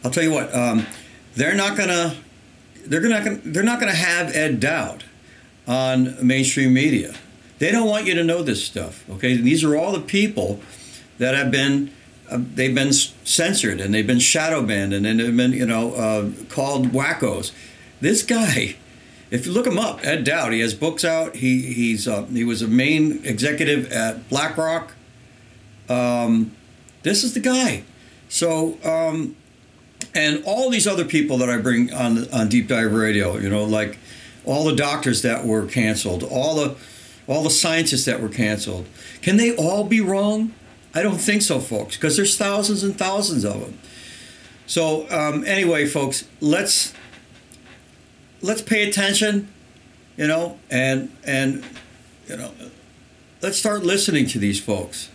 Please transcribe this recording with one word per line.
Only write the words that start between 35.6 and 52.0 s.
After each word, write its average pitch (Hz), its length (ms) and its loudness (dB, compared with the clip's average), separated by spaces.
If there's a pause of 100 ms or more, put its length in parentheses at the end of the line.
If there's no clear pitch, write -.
canceled, 107 580 -2
all 143 320 -2
the, 139 200 -2 (520)
all 151 160 0
the 151 60 0
scientists 160 560 2
that 120 160 -2
were 107 80 -4
canceled. 104 580 -2 (340)
Can 190 140 2
they 233 200 4
all 190 280 0
be 226 160 4
wrong? 208 540 0 (420)
I 165 60 0
don't 190 160 0
think 208 240 2
so, 143 180 0
folks, 113 380 -6
'cause 156 180 0
there's 202 220 2
thousands 202 460 0
and 196 140 -2
thousands 190 460 0
of 101 160 -4
them. - 180 -12 (880)
So, 156 420 -2
um, 151 360 -2
anyway, 170 400 2
folks, 139 380 -2 (160)
let's, 160 540 2 (1500)
let's 220 200 -4
pay 208 260 0
attention, 202 640 0 (640)
you 151 120 -2
know, 165 320 -2 (100)
and, 131 440 -2 (120)
and, 135 380 -2 (680)